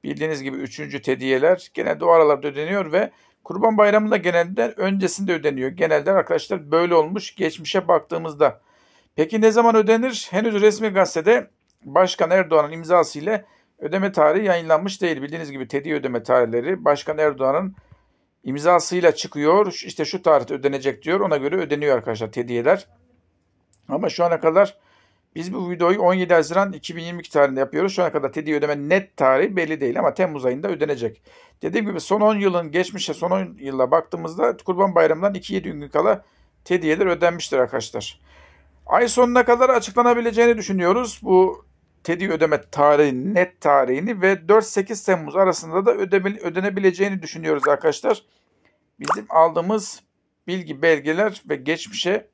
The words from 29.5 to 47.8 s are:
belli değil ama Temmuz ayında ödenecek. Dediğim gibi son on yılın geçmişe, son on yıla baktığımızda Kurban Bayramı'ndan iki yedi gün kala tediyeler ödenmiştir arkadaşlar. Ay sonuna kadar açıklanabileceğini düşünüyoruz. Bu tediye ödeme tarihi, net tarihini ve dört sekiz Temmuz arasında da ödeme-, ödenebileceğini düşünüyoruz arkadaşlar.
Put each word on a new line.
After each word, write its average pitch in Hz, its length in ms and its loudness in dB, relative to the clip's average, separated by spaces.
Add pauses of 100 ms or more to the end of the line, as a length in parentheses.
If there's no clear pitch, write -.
belli 160 240 -4
değil 127 180 -2
ama 139 160 0
Temmuz 143 320 -2
ayında 127 220 -2
ödenecek. 143 540 -4 (400)
Dediğim 202 240 -2
gibi 180 140 -6
son 202 200 -2
on 214 160 4
yılın 175 340 -2
geçmişe, 180 440 -4
son 165 160 -4
on 185 280 -4
yıla 131 320 -2
baktığımızda 165 680 -2
Kurban 190 380 -2
Bayramı'ndan 165 400 2
iki 190 200 -10
yedi 180 180 -6
gün 147 160 -12
kala 170 360 0 (400)
tediyeler 175 420 0
ödenmiştir 170 520 -2
arkadaşlar. 117 600 -4 (640)
Ay 233 220 2
sonuna 247 360 2
kadar 240 240 4
açıklanabileceğini 233 880 2
düşünüyoruz. 196 640 -2
Bu 185 420 2 (400)
tediye 170 260 -4
ödeme 156 300 2 (100)
tarihi, 147 640 2
net 180 260 0
tarihini 147 600 2
ve 185 260 0
dört 214 160 6
sekiz 202 400 -6
Temmuz 160 320 -2
arasında 180 500 0
da 233 80 2
ödeme-, 196 460 -2
ödenebileceğini 190 840 -2
düşünüyoruz 156 460 -4
arkadaşlar. 151 540 0 (800)